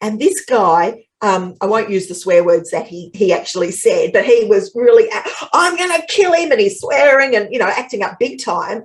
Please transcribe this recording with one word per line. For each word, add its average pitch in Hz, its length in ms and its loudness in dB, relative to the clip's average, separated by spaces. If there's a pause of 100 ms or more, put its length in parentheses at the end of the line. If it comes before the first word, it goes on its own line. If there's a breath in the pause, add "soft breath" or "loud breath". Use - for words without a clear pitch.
And 214 180 -6
this 339 260 0
guy, 190 600 0 (160)
um, 185 380 -2
I 196 60 -4
won't 214 240 -2
use 190 160 -2
the 180 80 -14
swear 175 300 2
words 170 260 2
that - 160 -4
he, 175 280 -16
he 185 180 2
actually 180 400 -4
said, - 400 0
but 208 120 2
he 233 200 4
was 202 300 0
really, 233 360 4
a-, - 420 -10
I'm 339 240 2
gonna 349 320 -2
kill 370 240 2
him, 330 180 2
and 240 100 2
he's 202 200 0
swearing 269 560 2
and, 208 160 -2
you 247 60 -4
know, 196 100 0
acting 226 340 -6
up 190 160 -8
big - 240 -4
time. 180 420 -6